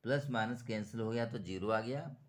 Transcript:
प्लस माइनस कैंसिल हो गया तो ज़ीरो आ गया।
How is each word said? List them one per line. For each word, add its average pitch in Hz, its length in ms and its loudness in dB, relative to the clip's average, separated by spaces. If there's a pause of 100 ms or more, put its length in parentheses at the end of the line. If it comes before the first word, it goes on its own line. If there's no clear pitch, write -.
प्लस 139 260 2
माइनस 117 320 0
कैंसिल 110 380 -4
हो 110 100 0
गया 117 160 2
तो 117 140 -6
ज़ीरो 92 300 -2
आ 110 100 6
गया। 131 220 -2 (260)